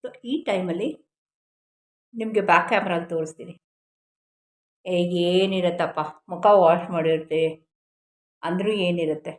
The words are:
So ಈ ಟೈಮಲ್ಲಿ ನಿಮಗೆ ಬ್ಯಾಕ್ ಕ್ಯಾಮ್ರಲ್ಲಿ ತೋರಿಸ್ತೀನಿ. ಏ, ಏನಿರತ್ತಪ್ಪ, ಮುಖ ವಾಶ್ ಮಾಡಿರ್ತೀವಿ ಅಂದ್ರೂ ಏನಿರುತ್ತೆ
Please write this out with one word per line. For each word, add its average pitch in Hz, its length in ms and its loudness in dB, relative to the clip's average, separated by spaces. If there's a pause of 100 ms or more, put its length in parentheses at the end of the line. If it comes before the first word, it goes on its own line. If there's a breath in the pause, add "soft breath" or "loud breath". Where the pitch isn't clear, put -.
So 247 60 -12 (200)
ಈ 277 40 -2 (140)
ಟೈಮಲ್ಲಿ 185 400 -2 (1300)
ನಿಮಗೆ 220 360 -2
ಬ್ಯಾಕ್ 170 220 4
ಕ್ಯಾಮ್ರಲ್ಲಿ 185 400 0
ತೋರಿಸ್ತೀನಿ. 160 420 -8 (1300)
ಏ, 185 100 -2 (320)
ಏನಿರತ್ತಪ್ಪ, 180 720 0 (320)
ಮುಖ 175 140 -2 (180)
ವಾಶ್ 170 220 4 (100)
ಮಾಡಿರ್ತೀವಿ 160 520 0 (960)
ಅಂದ್ರೂ 185 300 -2 (160)
ಏನಿರುತ್ತೆ 156 500 -4